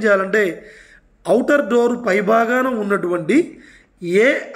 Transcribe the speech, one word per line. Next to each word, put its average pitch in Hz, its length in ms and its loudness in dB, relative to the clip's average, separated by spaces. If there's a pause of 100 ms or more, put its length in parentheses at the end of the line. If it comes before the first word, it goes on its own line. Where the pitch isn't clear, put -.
చేయాలంటే 196 640 0 (640)
ఔటర్ 240 380 2
డోర్ 240 400 0
పై 202 140 0
భాగాన 226 480 0
ఉన్నటువంటి 202 920 -2 (420)
ఏ 196 300 2 (240)